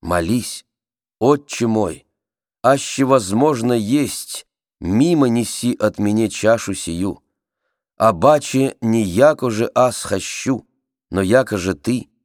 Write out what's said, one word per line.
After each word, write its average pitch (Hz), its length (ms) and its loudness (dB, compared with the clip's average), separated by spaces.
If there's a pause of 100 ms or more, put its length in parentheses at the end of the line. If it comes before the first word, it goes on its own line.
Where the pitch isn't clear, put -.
Молись, 87 640 -4 (520)
Отче 139 480 0
мой, 107 400 -2 (560)
аще 135 420 0
возможно 123 680 0
есть, 120 720 -2 (340)
мимо 135 480 2
неси 117 460 -2
от 107 240 -2
меня 104 300 0
чашу 104 460 0
сию. 87 480 -6 (720)
Обаче 131 880 2
не 113 200 2
яко 123 460 2
же 110 260 -2
аз 123 280 0
хощу, - 640 -6 (440)
но 95 120 0
яко 107 340 2
же 92 180 -2
ты. 113 360 -6 (140)